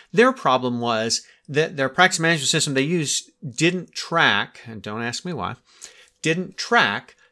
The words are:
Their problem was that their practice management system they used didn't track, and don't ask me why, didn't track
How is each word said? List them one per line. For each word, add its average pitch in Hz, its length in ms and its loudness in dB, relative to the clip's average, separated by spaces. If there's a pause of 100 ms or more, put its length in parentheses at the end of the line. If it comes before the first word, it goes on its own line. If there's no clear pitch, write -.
(120)
Their 233 180 6
problem 127 480 0
was 117 420 0 (260)
that 151 280 -2
their 135 140 -2
practice 180 300 4
management 160 300 2
system 156 240 0
they 135 80 2
used 156 480 -2 (180)
didn't 170 460 -2
track, 123 720 0
and 113 160 -14
don't 107 220 -8
ask 120 220 -8
me 180 80 -6
why, 104 220 -6 (680)
didn't 175 360 -4
track 131 580 0 (160)